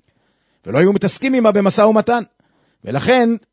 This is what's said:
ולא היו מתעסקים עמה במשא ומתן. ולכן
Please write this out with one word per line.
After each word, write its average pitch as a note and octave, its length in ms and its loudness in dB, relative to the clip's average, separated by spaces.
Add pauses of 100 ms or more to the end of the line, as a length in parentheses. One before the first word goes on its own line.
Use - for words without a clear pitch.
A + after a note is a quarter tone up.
(680)
ולא A2+ 120 -4
היו F#3 140 4
מתעסקים A3+ 420 -4
עמה A3 180 2
במשא G3 300 0
ומתן. A3 400 0 (640)
ולכן A#3 440 0 (240)